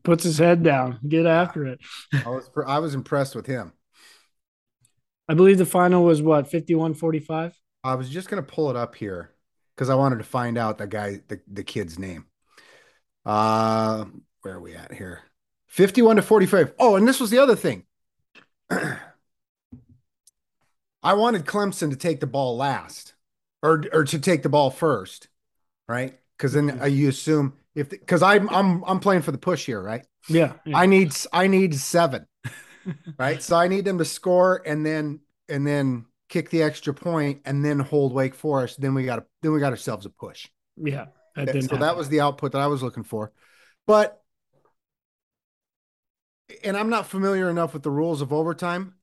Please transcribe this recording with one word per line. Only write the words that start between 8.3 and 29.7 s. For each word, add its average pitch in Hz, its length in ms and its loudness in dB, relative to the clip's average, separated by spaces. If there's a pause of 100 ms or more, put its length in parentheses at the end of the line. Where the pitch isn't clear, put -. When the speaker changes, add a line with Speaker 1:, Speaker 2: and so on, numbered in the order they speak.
Speaker 2:
pull 151 260 -2
it 127 60 -2
up 120 180 -6
here 92 380 -10 (460)
'cause 131 120 -2
I 135 60 4
wanted 131 220 2
to 104 80 -10
find 120 320 -4
out 107 200 -2
the 104 80 -10
guy, 101 440 -8
the, 101 100 -12 (100)
the 101 140 -12
kid's 85 340 -10
name. 87 280 -12 (1000)
Uh, 110 760 2 (380)
where 95 140 -14
are 90 40 -16
we 85 160 -18
at - 180 -20
here? 90 280 -14 (460)
Fifty-one 214 500 6
to 196 40 6
forty-five. 190 560 4
Oh, 220 200 6
and 214 100 6
this 262 140 2
was 220 100 -2
the 240 60 2
other 262 180 6
thing. 113 300 -4 (440)
<clears throat> - 400 -20
I 156 280 -4 (2250)
wanted 208 320 2
Clemson 196 440 -4
to 135 60 -6
take 151 240 -4
the 147 80 -4
ball 127 300 -2
last, 127 560 -6 (480)
or, 156 300 2
or 160 140 4
to 139 140 -4
take 156 240 2
the 156 60 0
ball 139 220 4
first, 123 560 -4 (600)
right? 127 320 -6 (180)
'Cause 135 160 -2
then, 147 160 2
Speaker 1:
Mm-hmm. 127 120 -6
Speaker 2:
uh, 139 60 -2
you 143 220 2
assume 139 440 0 (220)
if 143 140 -6
the, - 80 -14
'cause 175 260 0
I'm, 202 260 4
I'm, 185 360 2
I'm 190 140 0
playing 190 220 2
for 156 100 -4
the 131 60 -4
push - 280 -4
here, 110 160 -6